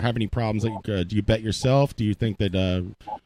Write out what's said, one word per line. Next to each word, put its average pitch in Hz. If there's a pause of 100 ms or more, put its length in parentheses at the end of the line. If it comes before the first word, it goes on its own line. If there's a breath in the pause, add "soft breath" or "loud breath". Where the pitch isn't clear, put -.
have 117
any 113
problems? 110
Like, 107
uh, 98
do 95
you 101
bet 110
yourself? 131
Do 117
you 104
think 107
that, 98
uh, 92 (200)